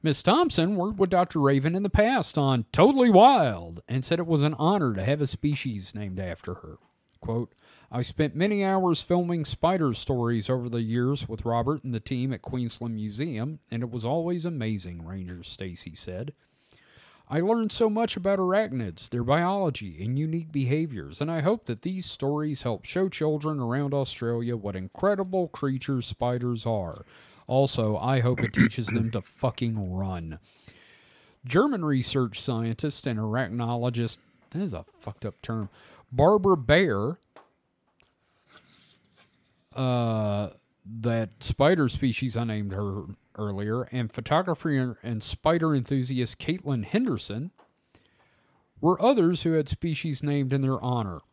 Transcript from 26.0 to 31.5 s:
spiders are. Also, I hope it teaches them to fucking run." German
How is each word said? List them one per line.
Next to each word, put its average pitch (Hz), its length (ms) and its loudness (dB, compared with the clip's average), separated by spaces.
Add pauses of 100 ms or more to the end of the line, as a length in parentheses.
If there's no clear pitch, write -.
spiders 123 580 -2
are. 98 400 -4 (420)
Also, 123 500 2
I 127 240 0
hope 123 200 2
it 113 120 -2
teaches 113 340 2
them 113 240 0
to 110 100 -2
fucking 113 720 -4
run." 90 460 -4 (1080)
German 185 400 2